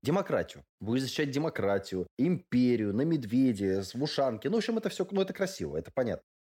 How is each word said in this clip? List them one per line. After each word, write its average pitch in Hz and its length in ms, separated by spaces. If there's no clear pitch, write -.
демократию. 147 600
Будешь 117 240
защищать 139 280
демократию, 101 720
империю, 123 760
на 117 100
медведе, 117 800
с-, 95 140
в 127 80
ушанке. 135 460
Ну, 208 60
в - 40
общем, 226 180
это 214 120
всё, 185 220
ну, 196 100
это 185 120
красиво, 87 440
это 80 180
понятно. 117 260